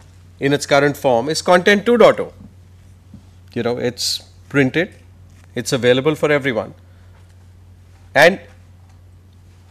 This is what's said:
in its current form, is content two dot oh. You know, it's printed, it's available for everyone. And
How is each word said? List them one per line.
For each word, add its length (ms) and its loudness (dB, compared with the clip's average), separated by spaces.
in 140 -2
its 140 -4
current 280 2
form, 360 -2
is 100 -6
content 460 2
two 100 2
dot 240 4
oh. 140 -10
You 80 -6
know, 160 -4
it's 460 -8
printed, 420 0
it's 180 -8
available 420 0
for 160 -2
everyone. 440 -4
And 240 4